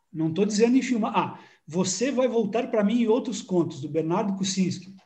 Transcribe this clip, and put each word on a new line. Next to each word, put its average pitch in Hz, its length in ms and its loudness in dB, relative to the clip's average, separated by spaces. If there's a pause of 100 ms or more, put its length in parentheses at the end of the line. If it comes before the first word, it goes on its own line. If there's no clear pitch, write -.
(120)
Não 160 220 -2
tô 190 120 2
dizendo 226 320 4
em 254 40 6
filmar. 233 340 0
Ah, 170 240 -2 (280)
Você 185 440 -2
Vai 254 160 2
Voltar 226 420 0
Pra 214 140 2
Mim 226 160 2
e 226 80 2
Outros 233 340 0
Contos, 165 400 0
do 147 80 -8
Bernardo 170 460 0
Kucinski, 185 600 -2 (100)